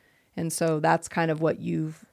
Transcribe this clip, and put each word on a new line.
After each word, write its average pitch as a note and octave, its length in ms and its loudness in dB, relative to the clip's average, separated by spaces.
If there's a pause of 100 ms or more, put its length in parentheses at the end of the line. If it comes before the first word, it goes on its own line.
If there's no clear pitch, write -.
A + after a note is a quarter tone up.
(360)
And E3 160 -4
so D#3+ 280 0
that's D#3+ 260 2
kind E3 240 0
of D#3 100 -2
what D#3+ 200 2
you've D#3+ 520 -4